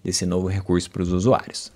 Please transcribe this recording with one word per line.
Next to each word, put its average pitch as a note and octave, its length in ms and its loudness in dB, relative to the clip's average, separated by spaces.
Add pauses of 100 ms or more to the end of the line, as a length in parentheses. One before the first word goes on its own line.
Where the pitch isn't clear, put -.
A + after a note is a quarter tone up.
desse F#2 220 -2
novo F2+ 220 0
recurso F#2 440 0
pros F2+ 220 -2
usuários. - 640 0